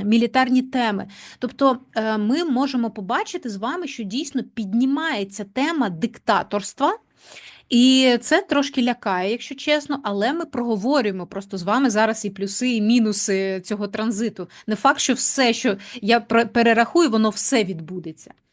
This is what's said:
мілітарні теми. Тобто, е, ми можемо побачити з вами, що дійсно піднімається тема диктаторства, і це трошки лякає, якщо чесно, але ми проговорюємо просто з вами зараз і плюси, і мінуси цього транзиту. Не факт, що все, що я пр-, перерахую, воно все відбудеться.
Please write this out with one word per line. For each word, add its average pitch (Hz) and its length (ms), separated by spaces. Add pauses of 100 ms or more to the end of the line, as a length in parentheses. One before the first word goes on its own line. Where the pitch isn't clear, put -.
мілітарні 240 560
теми. 233 460 (320)
Тобто, 254 380 (180)
е, 220 220
ми 240 260
можемо 262 480
побачити 247 580
з 202 60
вами, 285 320
що - 160
дійсно 240 400
піднімається 226 1080
тема 285 360
диктаторства, 208 1080 (720)
і 254 520
це 339 200
трошки 277 420
лякає, 202 480
якщо 240 240
чесно, 294 480
але 208 300
ми 339 120
проговорюємо 220 800
просто 196 300
з 170 60
вами 240 260
зараз 220 360
і 202 40
плюси, 202 460
і 214 60
мінуси 202 800
цього 202 260
транзиту. 208 600 (180)
Не 214 80
факт, 285 240
що - 140
все, 240 400
що 202 240 (240)
я 233 180
пр-, 233 280
перерахую, 233 640
воно 214 200
все 220 340
відбудеться. 165 680 (200)